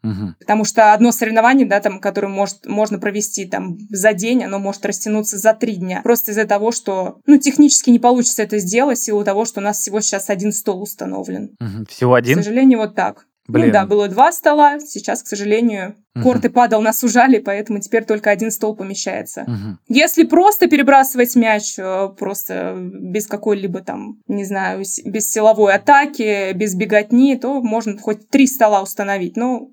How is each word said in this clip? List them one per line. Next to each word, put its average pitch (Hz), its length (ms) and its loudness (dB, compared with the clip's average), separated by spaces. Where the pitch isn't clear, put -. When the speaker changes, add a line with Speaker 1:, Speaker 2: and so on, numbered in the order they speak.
Speaker 1:
мгм. 104 380 -6
Speaker 2:
Потому 214 240 0
что 214 280 6
одно 226 200 6
соревнование, 226 540 2
да, 196 140 0
там, 196 200 -4
которое 202 280 -4
может, 196 380 -6
можно 208 340 -2
провести 202 460 -6
там 190 320 -6
за 202 220 -2
день, 226 320 -2
оно 294 160 -6
может - 260 -8
растянуться 214 520 -6
за 220 160 2
три 220 220 -4
дня. 180 280 -8
Просто 233 280 -2
из-за 214 120 -2
того, 208 260 0
что, 190 560 -6
ну, 285 120 8
технически 277 520 2
не 240 80 6
получится 240 440 2
это 208 160 -4
сделать 233 400 0
в - 60 -6
силу 208 200 -2
того, 208 200 0
что 233 160 -8
у 196 40 -6
нас 208 140 -4
всего 208 220 -6
сейчас 196 300 -4
один 202 220 -2
стол 196 320 -6
установлен. 95 760 -10
Speaker 1:
Мгм. 107 280 -10
Всего 123 260 2
один? 123 240 2
Speaker 2:
К - 60 0
сожалению, 240 340 4
вот 214 160 -4
так. 196 320 -4
Ну - 140 -8
Speaker 1:
Блин. 226 120 4
Speaker 2:
да, 196 120 4
было 202 240 0
два 247 240 4
стола, 294 480 2
сейчас, 247 420 -8
к - 40 -20
сожалению, 208 720 -2
Speaker 1:
Мгм. 117 100 -4
Speaker 2:
корты 247 240 2
падал 233 320 2
нас 220 240 0
ужали, 240 360 4
поэтому 208 380 -6
теперь 226 280 -2
только 214 240 0
один 202 200 -2
стол 214 240 -4
помещается. - 720 -10
Speaker 1:
Мгм. 110 400 -8
Speaker 2:
Если 302 380 2
просто 370 420 4
перебрасывать 269 720 2
мяч, 220 400 0
э, 190 320 -4
просто 185 600 -8
без 185 480 -8
какой-либо 202 560 -4
там, 202 320 -12
не 202 180 -6
знаю, 190 400 -6
с-, - 180 -10
без 208 260 -6
силовой 214 440 4
атаки, 214 800 2
без 190 200 -4
беготни, 214 600 2
то 269 240 -4
можно 220 380 -4
хоть - 320 -6
три 269 160 6
стола 214 340 2
установить, 196 560 -6
но 247 360 -4